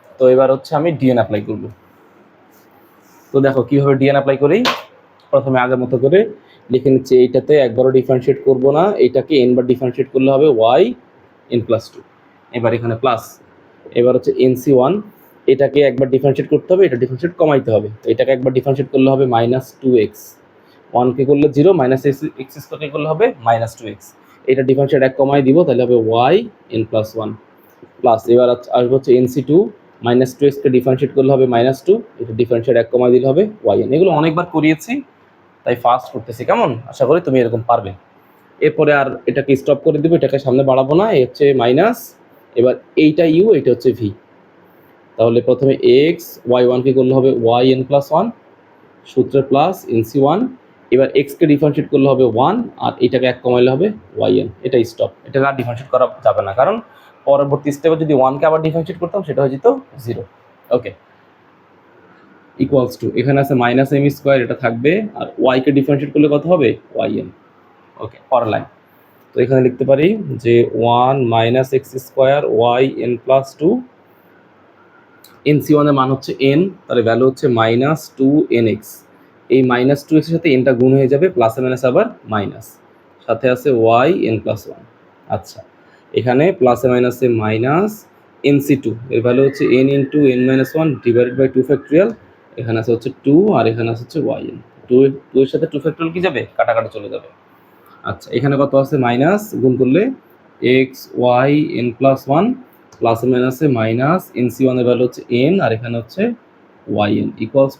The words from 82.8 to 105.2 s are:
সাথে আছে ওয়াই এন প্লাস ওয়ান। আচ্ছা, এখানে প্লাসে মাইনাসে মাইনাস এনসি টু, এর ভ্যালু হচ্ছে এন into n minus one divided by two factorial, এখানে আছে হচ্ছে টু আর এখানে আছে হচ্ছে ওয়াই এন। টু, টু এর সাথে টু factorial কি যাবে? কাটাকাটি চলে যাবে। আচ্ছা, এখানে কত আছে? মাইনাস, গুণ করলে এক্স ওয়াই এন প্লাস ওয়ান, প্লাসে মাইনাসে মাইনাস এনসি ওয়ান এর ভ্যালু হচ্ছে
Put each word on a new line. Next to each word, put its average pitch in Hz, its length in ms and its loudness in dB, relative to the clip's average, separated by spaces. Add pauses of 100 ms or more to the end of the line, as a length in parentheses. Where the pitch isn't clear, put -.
সাথে 113 200 -2 (100)
আছে 143 140 -4 (120)
ওয়াই 117 280 4 (200)
এন 113 140 -2
প্লাস 113 260 -6
ওয়ান। - 140 -20 (520)
আচ্ছা, - 240 -12 (600)
এখানে 123 260 0 (140)
প্লাসে 123 320 0
মাইনাসে 123 340 -2 (180)
মাইনাস 131 480 -2 (520)
এনসি 139 400 0
টু, 110 80 -6 (220)
এর 117 120 0
ভ্যালু 123 220 2
হচ্ছে 139 160 -4 (160)
এন 135 80 2 (100)
into 139 220 -2 (180)
n 127 120 0
minus 131 220 0 (100)
one 160 80 0 (140)
divided 123 360 0
by 131 140 2
two 131 160 0
factorial, 170 420 0 (480)
এখানে 113 220 -4
আছে 117 140 -2
হচ্ছে 131 140 -6 (160)
টু 139 100 4 (220)
আর 113 140 2
এখানে 113 220 -4
আছে 113 120 -12
হচ্ছে - 220 -10
ওয়াই - 240 -6
এন। - 60 -16 (300)
টু, 123 80 2 (340)
টু - 140 -4
এর 131 100 -4
সাথে 151 180 -2
টু 147 120 -6
factorial 165 320 -6
কি 180 100 -8
যাবে? 156 160 -4 (160)
কাটাকাটি 113 380 -2
চলে 104 180 -14
যাবে। - 140 -12 (840)
আচ্ছা, - 180 -12 (100)
এখানে 139 240 0
কত 139 120 -2 (100)
আছে? 143 120 -6 (100)
মাইনাস, 143 360 0 (200)
গুণ 127 200 2
করলে 135 200 2 (800)
এক্স 131 200 -4 (200)
ওয়াই 123 320 2 (280)
এন 120 80 -2 (120)
প্লাস 135 200 2 (100)
ওয়ান, 165 160 0 (540)
প্লাসে 117 320 -2
মাইনাসে 127 340 -2 (140)
মাইনাস 131 420 -2 (180)
এনসি 123 260 -4
ওয়ান 127 160 0
এর 117 60 0
ভ্যালু 123 200 2
হচ্ছে - 140 -10 (220)